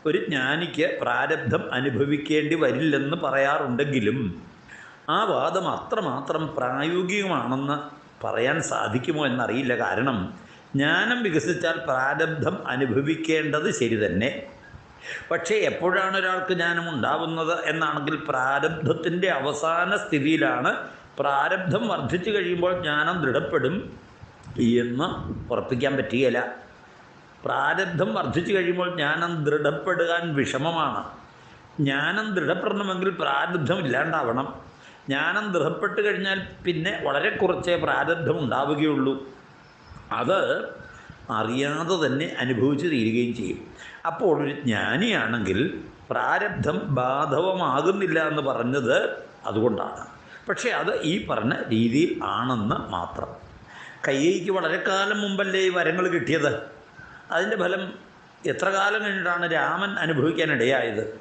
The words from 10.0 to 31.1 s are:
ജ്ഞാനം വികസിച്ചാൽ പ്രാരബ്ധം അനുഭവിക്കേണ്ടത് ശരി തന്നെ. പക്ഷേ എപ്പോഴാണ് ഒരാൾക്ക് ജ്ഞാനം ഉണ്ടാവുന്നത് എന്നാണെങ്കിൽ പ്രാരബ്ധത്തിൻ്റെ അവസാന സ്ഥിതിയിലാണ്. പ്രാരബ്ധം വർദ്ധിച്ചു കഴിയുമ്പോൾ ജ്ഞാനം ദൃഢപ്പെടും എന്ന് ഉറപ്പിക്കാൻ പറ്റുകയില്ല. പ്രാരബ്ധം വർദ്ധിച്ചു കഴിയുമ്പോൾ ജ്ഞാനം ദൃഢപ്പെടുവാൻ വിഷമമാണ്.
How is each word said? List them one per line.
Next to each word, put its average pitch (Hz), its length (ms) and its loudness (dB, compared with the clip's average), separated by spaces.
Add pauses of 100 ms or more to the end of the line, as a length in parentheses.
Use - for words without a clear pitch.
ജ്ഞാനം 180 520 2
വികസിച്ചാൽ 165 600 0
പ്രാരബ്ധം 151 760 0 (120)
അനുഭവിക്കേണ്ടത് 147 1040 0
ശരി 117 260 2
തന്നെ. 104 320 2 (920)
പക്ഷേ 170 400 -2
എപ്പോഴാണ് 185 540 0
ഒരാൾക്ക് 185 360 0
ജ്ഞാനം 170 340 0
ഉണ്ടാവുന്നത് 160 680 0 (100)
എന്നാണെങ്കിൽ 151 560 0
പ്രാരബ്ധത്തിൻ്റെ 156 1120 0
അവസാന 160 640 0
സ്ഥിതിയിലാണ്. 147 760 2 (420)
പ്രാരബ്ധം 165 720 2
വർദ്ധിച്ചു 175 460 -2
കഴിയുമ്പോൾ 180 460 2
ജ്ഞാനം 156 400 0
ദൃഢപ്പെടും 139 580 2 (1000)
എന്ന് 123 320 0 (380)
ഉറപ്പിക്കാൻ 123 500 0
പറ്റുകയില്ല. 123 440 2 (1000)
പ്രാരബ്ധം 160 720 0
വർദ്ധിച്ചു 170 420 0
കഴിയുമ്പോൾ 180 380 2
ജ്ഞാനം 165 400 0 (100)
ദൃഢപ്പെടുവാൻ 165 800 2 (100)
വിഷമമാണ്. 139 680 0 (760)